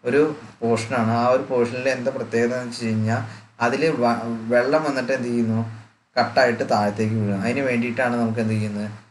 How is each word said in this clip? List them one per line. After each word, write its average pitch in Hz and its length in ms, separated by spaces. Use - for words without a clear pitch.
ഒരു 139 120
പോർഷനാണ്. 117 500
ആ 120 40
ഒരു - 160
പോർഷനിൽ 123 440
എന്താ 123 220
പ്രത്യേകത 120 400
എന്ന് 123 140
വെച്ച് 117 180
കഴിഞ്ഞാൽ 110 320
അതിൽ 135 160
വ-, 117 180
വെള്ളം 135 360
വന്നിട്ട് 131 300
എന്ത് 120 100
ചെയ്യുന്നു, 113 320
കട്ടായിട്ട് 120 460
താഴത്തേക്ക് 107 460
വീഴും. 101 240
അതിന് 135 260
വേണ്ടിയിട്ടാണ് 120 520
നമുക്ക് 113 220
എന്ത് 110 140
ചെയ്യുന്നത് 104 320